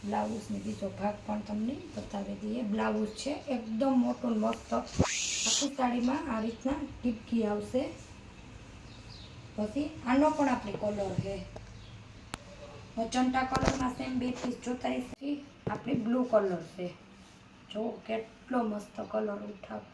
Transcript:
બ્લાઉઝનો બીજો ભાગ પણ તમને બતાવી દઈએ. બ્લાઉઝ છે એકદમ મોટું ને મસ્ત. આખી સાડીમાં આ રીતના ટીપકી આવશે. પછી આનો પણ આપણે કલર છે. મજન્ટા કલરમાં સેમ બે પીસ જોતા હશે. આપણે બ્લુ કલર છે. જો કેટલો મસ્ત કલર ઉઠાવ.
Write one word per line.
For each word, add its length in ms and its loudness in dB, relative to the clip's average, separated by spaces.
બ્લાઉઝનો 580 -2
બીજો 240 -4
ભાગ 160 0
પણ 220 -2
તમને 260 -2
બતાવી 460 -6
દઈએ. 300 -2
બ્લાઉઝ 500 2
છે 120 -2
એકદમ 400 2
મોટું 280 0
ને 140 4
મસ્ત. 260 -2
આખી 1040 2
સાડીમાં 540 4
આ 140 2
રીતના 340 0
ટીપકી 500 2
આવશે. 320 2
પછી 300 0
આનો 240 8
પણ 180 4
આપણે 240 0
કલર 400 0
છે. 120 -2
મજન્ટા 540 4
કલરમાં 480 2
સેમ 220 -2
બે 80 0
પીસ 240 -2
જોતા 340 0
હશે. 320 -6
આપણે 240 0
બ્લુ 300 4
કલર 380 4
છે. 100 -4
જો 120 -2
કેટલો 580 -2
મસ્ત 320 -2
કલર 280 2
ઉઠાવ. 320 -8